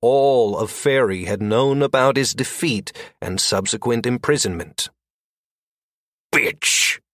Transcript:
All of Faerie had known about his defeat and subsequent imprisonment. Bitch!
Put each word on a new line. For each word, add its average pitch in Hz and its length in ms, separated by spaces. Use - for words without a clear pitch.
All 123 580
of 104 120
Faerie 110 560
had 98 140
known 127 400
about 135 360
his 135 180
defeat 127 580
and 92 200
subsequent 110 640
imprisonment. 120 880
Bitch! - 640